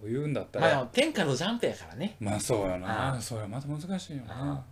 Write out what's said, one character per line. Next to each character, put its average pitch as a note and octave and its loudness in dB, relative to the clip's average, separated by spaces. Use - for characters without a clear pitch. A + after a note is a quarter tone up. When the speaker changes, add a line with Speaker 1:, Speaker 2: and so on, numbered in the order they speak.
Speaker 1:
言 A2+ 0
う D3 0
ん D3 0
だ C3+ 0
っ - -8
た - -2
ら。 E3 8
Speaker 2:
う - 8
ん。 - 8
ま C#3 4
あ、 - 2
で A#2+ -2
も - -16
天 D4+ 4
下 G3 2
の C#3 4
ジ B2 2
ャ G3+ 2
ン A#3+ 0
プ - 0
や A2 0
か - -12
ら F#2+ -14
ね。 F3+ -4
Speaker 1:
ま G#2 0
あ、 G2+ 0
そ G#2+ 2
う F#2+ 2
や F#2 0
な。 G2 0
Speaker 2:
あ - 0
あ。 A#2+ -4
Speaker 1:
そ A2+ -6
れ G#2+ -4
は G2+ -6
ま A#2 -6
た C#3 -8
難 E3+ -4
し F3 -10
い C#3+ -6
よ B2+ -10
な。 A2+ -10
Speaker 2:
あ C#3 -4